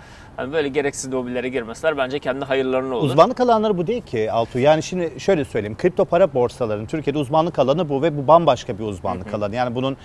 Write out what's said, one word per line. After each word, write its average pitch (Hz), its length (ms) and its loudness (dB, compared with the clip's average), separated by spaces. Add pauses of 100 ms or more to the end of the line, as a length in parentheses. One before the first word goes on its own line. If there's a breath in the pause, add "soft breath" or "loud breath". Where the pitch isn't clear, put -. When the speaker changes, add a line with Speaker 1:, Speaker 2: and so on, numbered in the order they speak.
(360 loud breath)
Speaker 1:
hani 131 180 -8
böyle 151 140 0
gereksiz 135 440 -4
lobilere 123 380 -4
girmeseler 127 480 -4
bence 135 220 -2
kendi 135 260 -4
hayırlarına 131 500 0
olur. 131 140 0
Speaker 2:
Uzmanlık 170 300 4
alanları 220 380 2
bu 170 100 -2
değil 226 140 -2
ki 107 300 -2
Altuğ. 117 280 0
Yani 151 240 4
şimdi 170 360 -6
şöyle 160 260 2
söyleyeyim, 107 320 -6
kripto 185 280 2
para 170 280 2
borsalarının 113 520 -2
Türkiye'de 151 340 -4
uzmanlık 156 400 0
alanı 147 300 2
bu 139 120 -2
ve 151 160 0
bu 135 100 -6
bambaşka 143 520 4
bir 113 40 -6
uzmanlık 95 440 -6
Speaker 1:
Hı 104 40 -12
hı. 110 40 -4
Speaker 2:
alanı. 104 200 -2
Yani 123 200 -2
bunun 131 300 -4